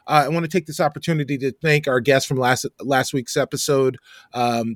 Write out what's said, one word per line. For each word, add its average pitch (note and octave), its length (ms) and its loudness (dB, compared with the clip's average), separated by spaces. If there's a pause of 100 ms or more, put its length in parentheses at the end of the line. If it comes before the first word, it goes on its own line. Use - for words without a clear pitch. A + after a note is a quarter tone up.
uh, D3 180 4
I C#3 40 -4
wanna E3 180 -2
take F3+ 180 -2
this - 140 -10
opportunity D3 580 -2
to B2+ 140 -2
thank D3 360 0
our C3 120 4
guest C3+ 280 4
from C3+ 100 -2
last, B2+ 280 0 (140)
last B2+ 340 0
week's C3+ 240 -4
episode, C3+ 600 0 (360)
um, A#2 420 -2